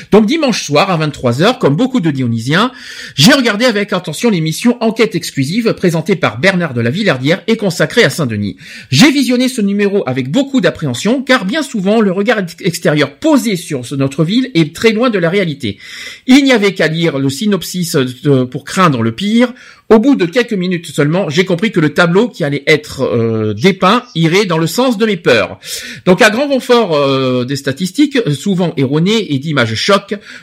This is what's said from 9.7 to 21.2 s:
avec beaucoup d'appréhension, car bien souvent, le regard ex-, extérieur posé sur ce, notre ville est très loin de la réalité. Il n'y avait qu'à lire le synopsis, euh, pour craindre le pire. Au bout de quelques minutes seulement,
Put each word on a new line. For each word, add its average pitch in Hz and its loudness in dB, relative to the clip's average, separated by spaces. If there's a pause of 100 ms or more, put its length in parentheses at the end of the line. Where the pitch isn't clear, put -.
avec 127 -4
beaucoup 262 0
d'appréhension, 190 -2
car 262 0
bien 285 -2
souvent, 214 0
le 196 2
regard 208 0
ex-, 175 -8
extérieur 151 -2
posé 240 2
sur 135 -8
ce, 135 -10
notre 139 -2
ville 240 0
est 160 0
très 226 2
loin 233 0
de 208 -2
la 165 0
réalité. 160 -4 (480)
Il 277 6
n'y 269 2
avait 208 2
qu'à 170 0
lire 156 -2
le 139 0
synopsis, 180 -4
euh, 127 0
pour 127 -10
craindre 147 0
le 117 0
pire. 226 0 (340)
Au 220 6
bout 262 4
de 185 0
quelques 233 -2
minutes 180 -4
seulement, 156 0